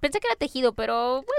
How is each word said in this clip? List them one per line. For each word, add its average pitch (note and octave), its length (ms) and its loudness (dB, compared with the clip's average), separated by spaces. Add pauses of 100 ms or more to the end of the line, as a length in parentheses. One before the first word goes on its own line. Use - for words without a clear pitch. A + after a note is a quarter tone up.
pensé D4 180 0
que - 80 -4
era A#4 80 2
tejido, C4 400 0
pero, A#3 500 0
pues, C5+ 140 0